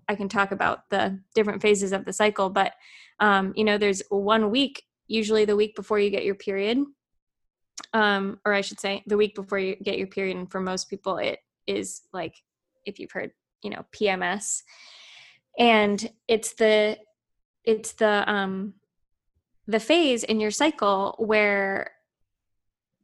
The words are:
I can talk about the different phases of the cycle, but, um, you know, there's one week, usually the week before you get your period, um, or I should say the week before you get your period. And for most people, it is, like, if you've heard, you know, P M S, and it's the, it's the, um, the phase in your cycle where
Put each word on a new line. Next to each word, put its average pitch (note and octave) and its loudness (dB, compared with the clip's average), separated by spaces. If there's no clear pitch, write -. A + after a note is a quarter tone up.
I G#3 0
can G3+ -6
talk G3 0
about - -2
the F#3+ 0
different G#3 0
phases G3+ 2
of F#3+ -4
the F#3+ -8
cycle, G#3 0
but, G3 0
um, G3 4
you G#3+ 2
know, G#3 4
there's G3+ 0
one G#3 2
week, C4+ -2
usually G#3+ 2
the G#3 2
week G#3 0
before G#3 -2
you G3+ 2
get G3 -2
your G3 -2
period, G#3 -2
um, G3+ 0
or G#3 2
I G3+ 2
should G3 -10
say G3 -4
the G#3 0
week G#3 2
before G3 -6
you F#3+ -4
get G3+ -6
your F#3+ -6
period. F#3+ -6
And F3+ -10
for F#3+ -6
most F#3 -6
people, F#3+ -6
it - -4
is, G3 -6
like, E3+ -10
if G3+ -14
you've - -16
heard, - -8
you G3+ -10
know, - -14
P G#3 -2
M F#3 -2
S, F#3+ -6
and G#3+ 4
it's A3 0
the, G#3+ 2
it's A3 0
the, G#3 2
um, G3 -2
the G#3+ 2
phase C4+ 2
in A3 0
your G#3+ 0
cycle G3+ 0
where G3+ 0